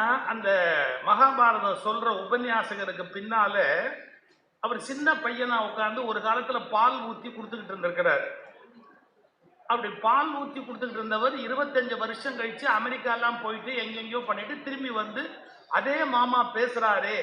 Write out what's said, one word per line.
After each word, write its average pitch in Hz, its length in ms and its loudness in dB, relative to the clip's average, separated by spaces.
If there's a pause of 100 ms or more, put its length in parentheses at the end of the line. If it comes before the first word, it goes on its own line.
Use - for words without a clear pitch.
(260)
அந்த 208 240 -2 (560)
மகாபாரதம் 226 800 6
சொல்ற 220 240 0 (100)
உபன்யாசகருக்கு 196 920 -2
பின்னால 208 460 0 (1080)
அவர் 226 160 -2
சின்ன 277 340 -4
பையனா 240 500 -2
உட்கார்ந்து 220 420 -2
ஒரு 214 140 -2
காலத்துல 233 400 0 (100)
பால் 240 340 4
ஊத்தி 226 260 -10
கொடுத்துக்கிட்டு 214 440 -12
இருந்திருக்கிறார். 175 500 2 (1500)
அப்படி 226 200 0 (120)
பால் 277 340 4
ஊத்தி 277 240 -8
கொடுத்துக்கிட்டு 226 420 -8
இருந்தவர் 220 360 0
இருபத்தஞ்சு 247 600 -2
வருஷம் 226 420 -6
கழிச்சு 226 320 -6
அமெரிக்காலாம் 240 680 0
போயிட்டு 214 340 -6
எங்கெங்கயோ 226 500 -6
பண்ணிட்டு 214 380 -4
திரும்பி 269 300 -6
வந்து 214 300 -4 (460)
அதே 262 360 0
மாமா 247 340 2 (140)
பேசுறாரே 214 680 2